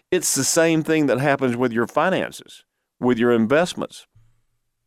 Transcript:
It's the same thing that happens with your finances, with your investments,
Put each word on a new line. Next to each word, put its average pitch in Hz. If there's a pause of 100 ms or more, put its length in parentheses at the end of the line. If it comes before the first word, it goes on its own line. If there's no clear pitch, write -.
(120)
It's -
the 135
same 165
thing 156
that 120
happens 135
with 123
your 113
finances, 151 (360)
with 123
your 120
investments, 117 (800)